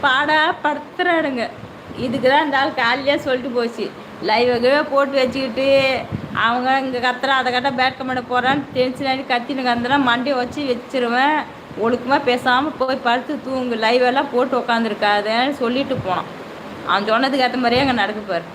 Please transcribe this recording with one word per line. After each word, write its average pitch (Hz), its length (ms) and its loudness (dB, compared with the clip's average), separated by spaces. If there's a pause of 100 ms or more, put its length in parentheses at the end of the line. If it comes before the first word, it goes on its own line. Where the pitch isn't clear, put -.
பாடா 294 340 4 (240)
படுத்துறானுங்க. 294 800 -2 (600)
இதுக்கு 233 240 -2
தான் 294 180 6
இந்த 277 140 0
ஆள் 277 180 0
காலையிலே 262 460 2
சொல்லிட்டு 254 320 -2
போச்சு, 233 280 -2 (440)
லைவ் 240 240 4 (100)
கீழே 269 180 6 (120)
போட்டு 277 280 2
வச்சுக்கிட்டு 262 460 0 (760)
அவங்க 247 240 2 (160)
இங்க 254 220 -4
கத்துறா, 254 340 0
அதை 254 140 0
கட்ட 254 160 0 (100)
பேட் 262 180 0
கமெண்ட் 254 320 -4
போடுறான்னு 254 460 0
டென்ஷன் 254 340 0
ஆகி 262 220 -2
கத்தின்னு 247 340 -2
கத்துனா 240 320 2 (100)
மண்டையை 247 320 0
வச்சு 247 200 -4 (100)
வச்சிருவேன். 247 680 0 (460)
ஒழுக்கமா 247 340 2 (100)
பேசாம 254 520 2
போய் 262 280 -2
படுத்து 247 260 0 (120)
தூங்கு, 254 380 -4
லைவ் 247 260 4
எல்லாம் 269 240 0
போட்டு 254 260 2
உக்காந்துருக்காதேன்னு 220 1000 0
சொல்லிட்டு 247 340 0 (100)
போனான். 180 240 -4 (580)
அவன் 202 220 0
சொன்னதுக்கு 254 380 2
ஏத்த 254 160 -2
மாதிரியே 240 200 4
அங்க 262 160 2
நடக்கு 208 300 -2
பாரு. 170 240 -4